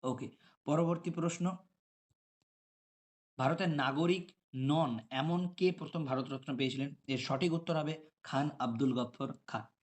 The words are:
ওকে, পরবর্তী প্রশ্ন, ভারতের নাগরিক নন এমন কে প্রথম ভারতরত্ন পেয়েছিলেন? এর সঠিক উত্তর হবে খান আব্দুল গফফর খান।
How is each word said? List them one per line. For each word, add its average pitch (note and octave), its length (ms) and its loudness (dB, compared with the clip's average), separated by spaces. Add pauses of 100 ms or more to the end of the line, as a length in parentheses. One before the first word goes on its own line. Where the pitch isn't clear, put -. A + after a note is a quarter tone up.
ওকে, B2+ 220 -2 (400)
পরবর্তী E3+ 440 2
প্রশ্ন, E3+ 340 0 (1900)
ভারতের E3+ 320 2 (120)
নাগরিক E3+ 420 2 (460)
নন D3+ 220 4 (280)
এমন E3+ 200 2 (180)
কে F3+ 80 4 (140)
প্রথম D#3+ 240 -6
ভারতরত্ন C3 540 -4
পেয়েছিলেন? C3 320 0 (220)
এর B2+ 160 0
সঠিক C#3 300 2
উত্তর E3+ 220 -2
হবে D3+ 140 -2 (340)
খান C#3 180 0 (180)
আব্দুল A#2+ 340 2
গফফর B2+ 320 -4 (200)
খান। A2+ 140 -6 (180)